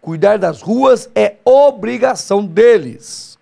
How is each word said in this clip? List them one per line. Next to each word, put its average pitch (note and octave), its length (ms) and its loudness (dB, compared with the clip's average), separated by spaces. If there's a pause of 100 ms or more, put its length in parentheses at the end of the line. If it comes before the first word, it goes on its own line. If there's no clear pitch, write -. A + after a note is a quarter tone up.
cuidar F3+ 380 0
das F3 220 -6
ruas B3 540 0
é G#3 300 -2
obrigação A#3+ 1000 0
deles. F#3 960 -2